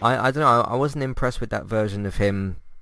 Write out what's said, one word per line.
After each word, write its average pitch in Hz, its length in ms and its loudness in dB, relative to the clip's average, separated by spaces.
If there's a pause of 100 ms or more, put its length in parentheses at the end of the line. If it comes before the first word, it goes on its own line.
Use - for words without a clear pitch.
I, 120 260 2
I - 20 2
don't 143 120 -2
know, 120 200 6
I, - 100 -2
I 120 40 0
wasn't 143 280 -2
impressed 127 360 -2
with 123 100 -4
that 110 140 -4
version 104 400 -2
of 95 120 -6
him 98 400 0 (260)